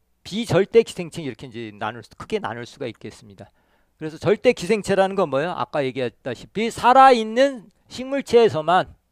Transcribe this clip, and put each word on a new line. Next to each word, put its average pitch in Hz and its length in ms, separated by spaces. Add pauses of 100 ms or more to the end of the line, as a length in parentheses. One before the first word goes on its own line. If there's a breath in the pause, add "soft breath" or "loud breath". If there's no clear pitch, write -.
(220)
비절대 208 600
기생체 170 400
이렇게 135 240
이제 110 260
나눌 110 300
수-, - 120
크게 - 220
나눌 120 300
수가 - 180
있겠습니다. 104 640 (480)
그래서 156 220
절대 202 340
기생체라는 190 600
건 180 140
뭐예요? 143 220
아까 143 320
얘기했다시피 131 840
살아있는 247 1000 (180)
식물체에서만 226 1040 (180)